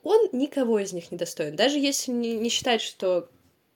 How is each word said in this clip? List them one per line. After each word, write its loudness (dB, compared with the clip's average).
он 4
никого 0
из -6
них -10
не -6
достоин. -4
Даже 2
если 0
не, -2
не 0
считать, 2
что -2